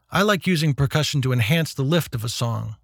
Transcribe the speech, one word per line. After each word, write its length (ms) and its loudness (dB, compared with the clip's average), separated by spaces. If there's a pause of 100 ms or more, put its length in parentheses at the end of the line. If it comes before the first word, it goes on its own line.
(100)
I 120 2
like 220 2
using 300 2
percussion 480 0
to 100 0
enhance 400 2
the 120 -4
lift 280 0
of 120 -6
a 40 -4
song. 560 -4